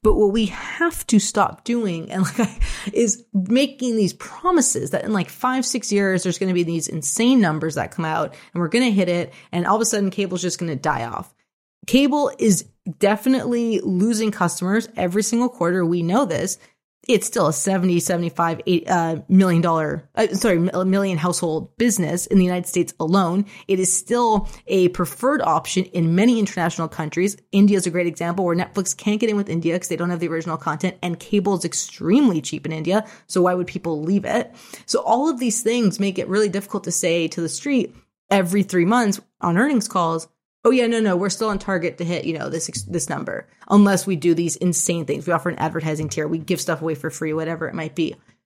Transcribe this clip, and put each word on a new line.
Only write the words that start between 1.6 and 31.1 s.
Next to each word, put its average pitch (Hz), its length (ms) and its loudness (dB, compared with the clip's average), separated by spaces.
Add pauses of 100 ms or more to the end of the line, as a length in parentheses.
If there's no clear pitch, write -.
doing 202 480 -4
and, 190 120 0
<laughs> - 140 -6
like, - 220 0 (320)
is - 400 0
making 240 640 0
these 202 160 2
promises - 800 0
that - 140 -2
in, 214 100 -2
like, 180 160 -2
five, 254 340 -2
six - 260 -4
years, 196 340 2
there's 175 140 -2
gonna 190 140 0
be 175 100 2
these 165 260 -2
insane 233 520 2
numbers 156 360 0
that 107 140 -4
come 165 140 -6
out 160 300 -2 (180)
and 175 80 -4
we're 170 80 0
gonna 240 220 2
hit 190 180 2
it. 170 240 -2 (180)
And 175 160 -2
all 202 100 4
of 226 40 2
a 226 60 0
sudden 202 240 0
cable's 185 320 -4
just 180 160 -4
gonna 165 180 -4
die 131 300 -2
off. - 280 -10 (520)
Cable 277 520 2
is 208 280 2 (320)
definitely 233 840 0
losing 214 500 0
customers 190 640 -2
every 180 260 0
single 233 260 0
quarter. 180 360 0
We 170 180 0
know 175 220 2
this. 170 340 -4 (480)
It's 233 200 2
still 220 220 2
a 156 40 0
seventy, 180 480 2
seventy-five, 170 680 -2
eight, 175 220 0
uh, 165 400 0
million 185 320 6
dollar, 160 540 0
uh, - 140 2
sorry, 196 280 2
m-, 180 340 0
million 190 280 0
household 165 580 -4
business 180 500 0
in 202 120 4
the 185 60 6
United 180 220 -2
States 175 320 -2
alone. 180 460 2 (240)
It 190 100 2
is 185 160 0
still 226 540 0 (180)
a 185 220 4
preferred 185 540 -2
option 160 420 0
in 165 300 0
many 226 240 4
international 170 500 -2
countries. 175 480 -4 (160)
India 202 240 6
is 180 100 0
a 180 40 -2
great 175 160 0
example 170 400 -2
where 170 100 2
Netflix 185 400 -4
can't 208 240 -2
get 226 80 2
in 208 80 0
with 202 140 -2
India 165 280 0
'cause 175 100 -10
they 165 80 -4
don't 170 120 -2
have 175 120 -2
the 170 80 -2
original 165 280 -4
content, 165 460 -4
and 175 180 -6